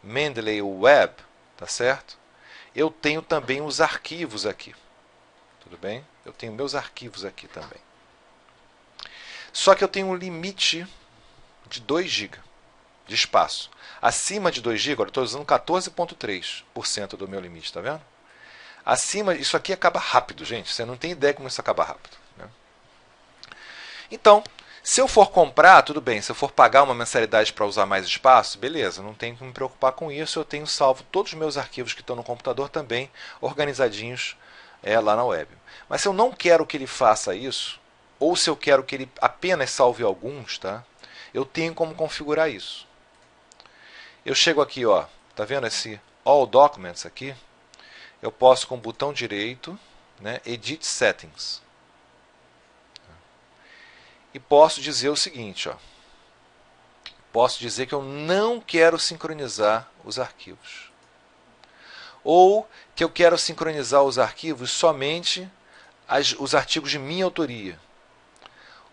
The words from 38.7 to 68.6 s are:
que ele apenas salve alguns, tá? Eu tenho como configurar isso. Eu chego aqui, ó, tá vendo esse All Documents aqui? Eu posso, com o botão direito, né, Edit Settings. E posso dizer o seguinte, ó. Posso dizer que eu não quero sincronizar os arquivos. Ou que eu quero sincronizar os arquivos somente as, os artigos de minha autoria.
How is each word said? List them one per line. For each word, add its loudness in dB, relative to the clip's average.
que -10
ele -10
apenas 0
salve 2
alguns, -4
tá? -10
Eu -4
tenho -6
como -4
configurar -2
isso. -14
Eu -2
chego 2
aqui, -4
ó, 4
tá -6
vendo -4
esse -8
All 6
Documents 4
aqui? -14
Eu -6
posso, 6
com -10
o -10
botão -8
direito, -8
né, -10
Edit -10
Settings. -4
E -18
posso 6
dizer -4
o 0
seguinte, -8
ó. -10
Posso 2
dizer -6
que -10
eu -4
não -2
quero 4
sincronizar -2
os -10
arquivos. -12
Ou 6
que 0
eu 0
quero 6
sincronizar 0
os 2
arquivos -2
somente -2
as, 0
os -4
artigos 0
de -4
minha -4
autoria. -6